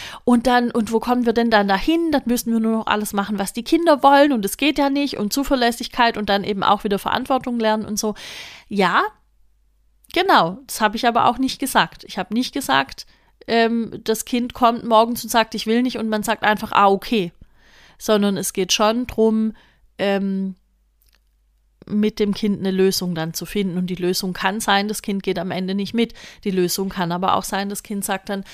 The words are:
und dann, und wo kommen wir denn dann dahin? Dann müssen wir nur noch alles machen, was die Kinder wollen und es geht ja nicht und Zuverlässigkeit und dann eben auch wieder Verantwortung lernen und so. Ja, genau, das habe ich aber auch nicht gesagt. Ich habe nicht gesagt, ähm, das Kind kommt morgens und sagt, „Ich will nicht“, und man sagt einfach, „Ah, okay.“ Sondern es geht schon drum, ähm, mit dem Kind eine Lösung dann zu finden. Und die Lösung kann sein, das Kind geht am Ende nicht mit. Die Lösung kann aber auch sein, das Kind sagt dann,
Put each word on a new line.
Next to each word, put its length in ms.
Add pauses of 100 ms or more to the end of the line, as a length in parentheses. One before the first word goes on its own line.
(220)
und 240
dann, 240
und 220
wo 80
kommen 260
wir 60
denn 180
dann 160
dahin? 460
Dann 140
müssen 260
wir 80
nur 180
noch 80
alles 260
machen, 260
was 140
die 120
Kinder 400
wollen 280
und 120
es 140
geht 200
ja 120
nicht 280
und 140
Zuverlässigkeit 840
und 120
dann 160
eben 180
auch 220
wieder 160
Verantwortung 580
lernen 260
und 140
so. 160 (540)
Ja, 340 (1080)
genau, 460 (100)
das 120
habe 160
ich 100
aber 200
auch 120
nicht 200
gesagt. 460
Ich 120
habe 160
nicht 220
gesagt, 520 (420)
ähm, 560
das 200
Kind 300
kommt 300
morgens 400
und 60
sagt, 240
„Ich 120
will 160
nicht“, 160
und 100
man 140
sagt 200
einfach, 300
„Ah, 160
okay.“ 440 (680)
Sondern 380
es 160
geht 200
schon 340
drum, 480 (440)
ähm, 580 (1300)
mit 300
dem 160
Kind 240
eine 140
Lösung 420
dann 180
zu 140
finden. 320
Und 100
die 60
Lösung 380
kann 280
sein, 280
das 140
Kind 200
geht 160
am 140
Ende 220
nicht 200
mit. 200 (280)
Die 80
Lösung 380
kann 240
aber 220
auch 100
sein, 240
das 160
Kind 200
sagt 240
dann, 240